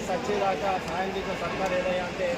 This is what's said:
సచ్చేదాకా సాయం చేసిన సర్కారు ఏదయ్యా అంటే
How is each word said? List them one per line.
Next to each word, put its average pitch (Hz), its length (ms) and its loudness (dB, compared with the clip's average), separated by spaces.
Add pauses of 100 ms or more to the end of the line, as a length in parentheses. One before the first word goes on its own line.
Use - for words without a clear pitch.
సచ్చేదాకా 196 600 2 (160)
సాయం 185 280 -2
చేసిన 190 280 -2
సర్కారు 185 360 0
ఏదయ్యా - 300 2
అంటే 185 160 -2 (120)